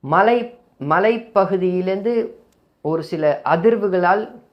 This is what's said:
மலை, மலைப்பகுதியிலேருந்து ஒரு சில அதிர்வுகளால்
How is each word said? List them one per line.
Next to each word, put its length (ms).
மலை, 580
மலைப்பகுதியிலேருந்து 1400
ஒரு 220
சில 420
அதிர்வுகளால் 960